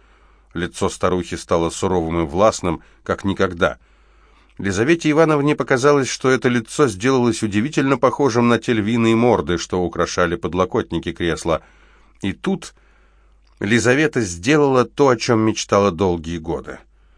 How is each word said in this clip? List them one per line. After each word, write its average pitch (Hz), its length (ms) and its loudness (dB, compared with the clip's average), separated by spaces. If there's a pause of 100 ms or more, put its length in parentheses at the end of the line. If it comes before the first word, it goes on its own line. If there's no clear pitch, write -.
(560)
Лицо 87 340 -4
старухи 90 460 -4
стало 82 340 0
суровым 85 540 -2
и - 20 -2
властным, 87 560 0 (220)
как - 200 -6
никогда. 90 540 -2 (800)
Лизавете 120 540 0
Ивановне 151 440 2
показалось, 139 540 2
что - 200 -2
это 131 200 2
лицо 120 380 0
сделалось 120 560 0
удивительно 131 540 0
похожим 123 520 2
на 117 80 4
те 123 160 -2
львиные 113 420 2
морды, 92 440 2
что - 220 -4
украшали 85 540 -2
подлокотники 87 800 -4
кресла. 82 480 -2 (600)
И 98 120 -4
тут - 400 -6 (840)
Лизавета 120 640 0
сделала 123 600 2
то, 139 260 2
о 123 60 4
чём 117 260 0
мечтала 104 500 0
долгие 85 480 -2
годы. 76 400 -8 (380)